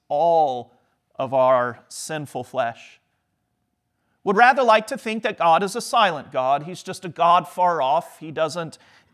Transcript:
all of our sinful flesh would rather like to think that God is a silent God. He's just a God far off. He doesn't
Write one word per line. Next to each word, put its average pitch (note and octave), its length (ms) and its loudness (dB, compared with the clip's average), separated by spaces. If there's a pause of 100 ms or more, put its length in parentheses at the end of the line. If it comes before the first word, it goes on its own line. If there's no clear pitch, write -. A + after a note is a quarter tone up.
all D3 640 0 (440)
of C3 180 -6
our B2+ 560 2
sinful D3 540 -10
flesh - 540 -8 (1200)
would F#3+ 160 0
rather B3 240 6
like A3 240 4
to C#4 100 -8
think A3 260 -8
that A3 140 -4
God E3 260 2
is G3+ 140 -6
a A#3 60 -6
silent F#3 500 -2
God. C#3 300 0
He's F3 200 -14
just - 220 -14
a F3+ 60 -10
God E3+ 360 2
far F3 360 -2
off. D3 380 -2
He D#3+ 100 -14
doesn't D#3 480 -6 (360)